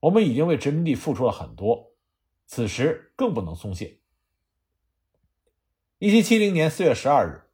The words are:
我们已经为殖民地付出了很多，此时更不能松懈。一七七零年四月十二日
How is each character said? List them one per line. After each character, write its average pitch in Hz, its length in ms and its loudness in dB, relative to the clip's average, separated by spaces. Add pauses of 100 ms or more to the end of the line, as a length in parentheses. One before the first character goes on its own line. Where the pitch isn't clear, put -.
我 151 100 2
们 214 140 4
已 127 100 0
经 151 120 0
为 160 120 0
殖 143 120 -2
民 160 140 -2
地 151 100 0
付 143 200 -4
出 127 100 -4
了 110 80 2
很 82 220 -12
多， - 400 -4 (500)
此 117 220 -6
时 151 500 -4
更 247 160 -2
不 113 80 -4
能 82 140 -10
松 92 200 -10
懈。 - 260 -14 (2000)
一 202 120 2
七 220 120 6
七 226 160 2
零 202 140 2
年 160 160 2
四 156 140 -4
月 143 120 4
十 - 140 -2
二 131 180 4
日 - 280 -12